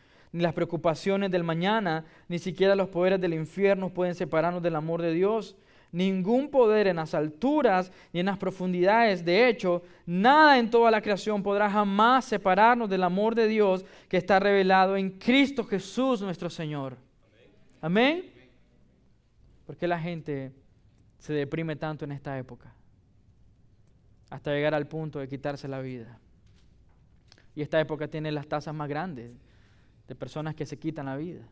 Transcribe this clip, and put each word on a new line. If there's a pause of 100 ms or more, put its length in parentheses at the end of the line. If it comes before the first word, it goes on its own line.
(320)
ni
las
preocupaciones
del
mañana, (240)
ni
siquiera
los
poderes
del
infierno
pueden
separarnos
del
amor
de
Dios. (340)
Ningún
poder
en
las
alturas (200)
ni
en
las
profundidades.
De
hecho, (220)
nada
en
toda
la
creación
podrá
jamás
separarnos
del
amor
de
Dios (220)
que
está
revelado
en
Cristo
Jesús
nuestro
Señor". (840)
Amén. (1300)
¿Por
qué
la
gente (680)
se
deprime
tanto
en
esta
época? (1600)
Hasta
llegar
al
punto
de
quitarse
la
vida. (1400)
Y
esta
época
tiene
las
tasas
más
grandes (760)
de
personas
que
se
quitan
la
vida.